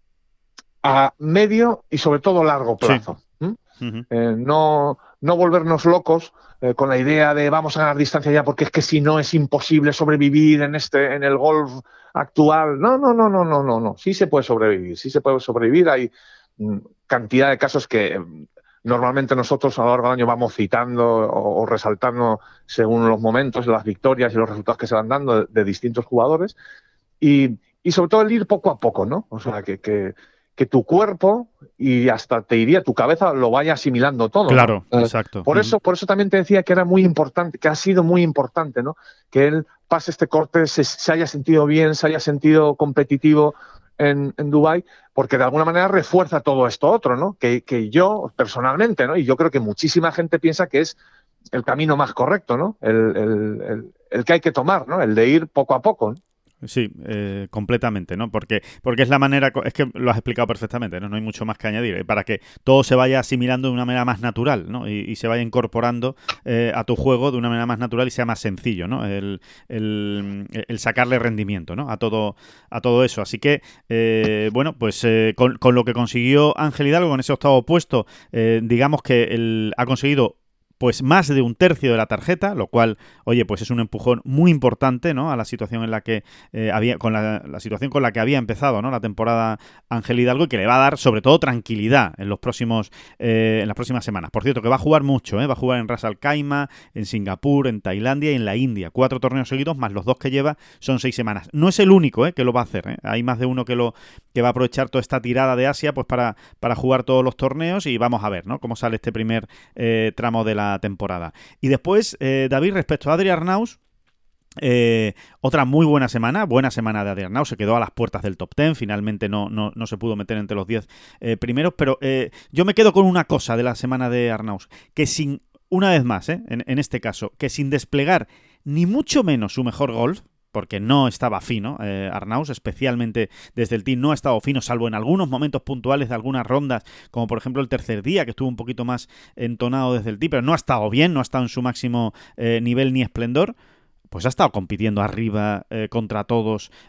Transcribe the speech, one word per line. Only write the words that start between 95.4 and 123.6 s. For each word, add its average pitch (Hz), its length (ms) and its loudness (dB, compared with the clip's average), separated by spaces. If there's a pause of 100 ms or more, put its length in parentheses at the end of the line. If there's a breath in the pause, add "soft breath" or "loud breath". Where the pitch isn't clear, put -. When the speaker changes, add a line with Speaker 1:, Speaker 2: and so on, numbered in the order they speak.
Speaker 2:
¿eh? 143 60 0
Va 135 60 -2
a - 20 -4
jugar 123 240 -2
en 110 80 -6
Ras 117 160 -6
Al 107 160 -6
Khaimah, 143 480 -2 (260 soft breath)
en 104 120 -8
Singapur, 117 640 0
en 110 120 -4
Tailandia 131 540 -2
y - 20 0
en 120 80 -2
la 104 140 -2
India. 107 320 -2
Cuatro 127 320 0
torneos 131 260 -2
seguidos, 143 300 -4
más 113 160 -6
los 98 100 -6
dos 123 140 0
que 139 120 -6
lleva, 139 280 -2 (220 soft breath)
son 131 200 -2
seis 127 160 -4
semanas. 104 380 -6
No 156 160 2
es 190 100 2
el 202 100 6
único, 160 380 6
¿eh? 175 60 -4
Que 131 100 -4
lo 123 80 2
va 120 80 0
a 120 60 -2
hacer, 92 240 -8
¿eh? - 120 -10
Hay 113 220 -4
más 120 160 -4
de 127 60 -2
uno 127 180 -2
que 123 140 -4
lo, 120 180 -2 (380 soft breath)
que 120 80 0
va 120 80 2
a - 20 4
aprovechar 123 380 -2
toda 131 100 -2
esta 123 220 -4
tirada 127 340 0
de 127 120 0
Asia, 143 260 -2
pues, 131 120 -6
para, 120 300 -2 (240 soft breath)
para 120 160 -2
jugar 127 300 0
todos 131 180 2
los 127 140 -2
torneos 165 480 -4
y 123 120 -2
vamos 117 280 0
a 104 40 -2
ver, 92 160 -6
¿no? 123 140 -8
Cómo 117 160 -8
sale 113 220 -4
este 107 160 -6
primer, 110 340 -4 (280 soft breath)
eh, 113 420 0
tramo 113 260 -2
de 110 100 -2
la 104 120 -2 (160)
temporada. 92 500 -6 (300 soft breath)
Y 139 60 -2
después, 185 520 2
eh, 135 300 0
David, 147 240 0
respecto 151 380 -2
a - 20 2
Adri 190 160 0
Arnaus, 185 500 -2 (800)
eh, 117 520 2 (260 soft breath)
otra 135 240 0
muy 143 220 4
buena 143 220 4
semana, 123 380 -2
buena 131 260 2
semana 110 320 -4
de 101 80 -4
Adri 98 140 -6
Arnaus, 120 240 -4
se 113 60 -10
quedó 107 200 0
a 120 40 2
las 110 120 -4
puertas 101 320 -4
del 98 120 -6
top - 200 -12
ten, 151 200 2
finalmente 104 540 -6
no, 104 220 -4
no, 107 240 -4
no 113 100 -8
se 107 120 -10
pudo 110 180 -4
meter 104 220 -6
entre 104 200 -6
los 95 80 -4
diez, 107 220 -6 (320 soft breath)
eh, 113 180 -4
primeros, 135 400 -2
pero, 135 240 0
eh, 131 300 -2 (200 loud breath)
yo 180 140 2
me 202 80 2
quedo 214 200 6
con 190 120 6
una 180 200 2
cosa 123 300 -2
de 117 80 0